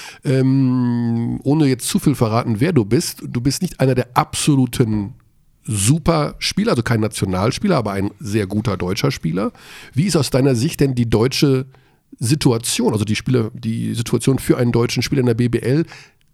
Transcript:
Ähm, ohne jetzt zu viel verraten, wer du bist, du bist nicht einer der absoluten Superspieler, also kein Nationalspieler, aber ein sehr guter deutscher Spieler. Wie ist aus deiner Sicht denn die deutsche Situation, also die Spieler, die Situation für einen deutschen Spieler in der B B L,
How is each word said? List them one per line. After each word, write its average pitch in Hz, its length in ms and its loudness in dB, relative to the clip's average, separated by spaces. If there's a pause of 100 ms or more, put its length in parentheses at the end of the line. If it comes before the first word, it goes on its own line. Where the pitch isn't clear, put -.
(260)
Ähm, 123 1160 2
ohne 147 220 2
jetzt 131 220 0
zu - 120 0
viel 143 160 2
verraten, 113 440 0
wer 170 140 2
du 117 120 4
bist, - 380 -2
du 127 160 -6
bist 135 220 -2
nicht - 180 -4
einer 135 140 2
der 123 220 0
absoluten 120 960 0 (500)
Superspieler, 156 1080 0
also 127 100 2
kein 113 200 0
Nationalspieler, 104 760 0
aber 104 140 -2
ein 98 180 -2 (100)
sehr 104 280 -2
guter 98 300 -2
deutscher 92 340 -2
Spieler. 190 400 -4 (420)
Wie 170 140 0
ist 170 80 2
aus 143 160 0
deiner 135 240 4
Sicht 117 240 -2
denn 139 160 2
die 120 120 2
deutsche 123 600 2 (500)
Situation, 127 760 0
also 107 120 0
die 107 100 -2
Spieler, 117 380 -2
die 113 400 -4
Situation 117 460 0
für - 180 0
einen 120 140 2
deutschen 120 320 0
Spieler 139 160 -2
in 123 80 2
der 113 80 2
B 120 140 0
B 117 100 0
L, 147 260 0 (480)